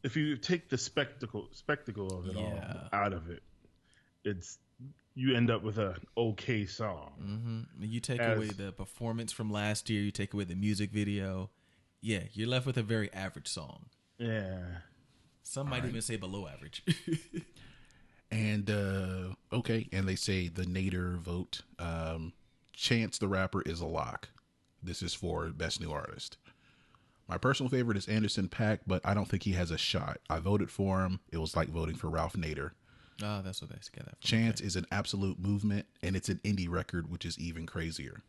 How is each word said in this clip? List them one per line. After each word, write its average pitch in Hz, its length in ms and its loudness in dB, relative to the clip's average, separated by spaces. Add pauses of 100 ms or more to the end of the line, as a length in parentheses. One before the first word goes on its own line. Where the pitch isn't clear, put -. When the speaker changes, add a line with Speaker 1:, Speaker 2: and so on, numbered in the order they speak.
Speaker 1:
if 135 120 -2
you 151 220 2
take 170 320 0
the 131 80 2
spectacle, - 720 -4
spectacle 98 680 -4
of 90 100 -6
it 95 80 -4
all 107 200 -2
Speaker 2:
Yeah. - 380 -8
Speaker 1:
out 101 200 4
of 82 160 -6
it, 82 140 -12 (800)
it's, 98 360 -4 (560)
you 131 200 4
end 120 160 8
up 101 120 2
with 107 160 0
an 95 160 2 (220)
okay 113 480 2
song. 95 460 -6 (100)
Speaker 2:
Mm-hmm. 110 640 -6
You 113 160 -2
take 120 220 -2
Speaker 1:
As 113 160 6
Speaker 2:
away 107 100 0
the 98 240 -6
performance 113 640 -4
from 107 180 -2
last 104 380 0
year, 107 120 2
you 104 100 0
take - 220 -4
away 101 120 0
the 87 100 -4
music 104 360 2
video. 98 580 0 (520)
Yeah, 107 200 0 (120)
you're 110 140 -2
left 127 180 2
with 131 120 0
a 117 60 2
very 107 300 0
average 95 340 -6
song. - 380 -8 (320)
Speaker 1:
Yeah. 104 420 -2 (840)
Speaker 2:
Some 139 260 -4
might 127 80 0
Speaker 3:
All 123 60 0
right. 123 60 0
Speaker 2:
even 113 120 -2
say 113 160 -2
below 95 300 -4
average. 69 400 -12
<laughs> 180 60 6 (1400)
Speaker 3:
And, 107 380 2
uh, 95 640 0 (180)
okay, 113 400 0
and 95 160 2
they 95 80 2
say 92 340 2
the 90 160 -4
Nader 90 520 2
vote. 87 440 -4 (180)
Um, 82 540 -4 (400)
Chance - 440 2
the 104 100 2
Rapper 95 360 2
is 82 180 -2
a 80 60 -2
lock. - 420 -2 (540)
This 87 180 -6
is 82 140 -2
for 80 340 -2
Best 80 320 -2
New 80 100 -4
Artist. - 460 -6 (880)
"My 90 120 -2
personal 131 320 2
favorite 120 260 4
is 95 100 -2
Anderson 104 400 4
.Paak, 107 380 2
but 92 180 2
I 101 120 4
don't 101 120 2
think 95 140 2
he 98 120 2
has 85 180 2
a 78 80 0
shot. 73 400 0 (100)
I - 80 2
voted 101 320 4
for 95 340 2
him. 92 180 0 (100)
It 85 80 -2
was 80 160 -2
like 80 140 4
voting 80 260 0
for - 120 -4
Ralph 80 260 2
Nader." 76 360 -2 (540)
Speaker 2:
Oh, 104 200 -2
that's 92 200 -6
what - 80 -12
they - 60 -10
get - 280 -14
that - 160 -16
from. - 0 -
Speaker 3:
Chance 113 400 4
Speaker 2:
Okay. 104 60 -2
Speaker 3:
is 95 80 0
an 87 160 2
absolute 98 480 0
movement, 101 480 2 (160)
and 92 120 2
it's - 140 0
an 95 140 0
indie 95 260 2
record, 82 400 0
which 85 160 -6
is 82 140 -4
even 82 260 -4
crazier. 80 640 -6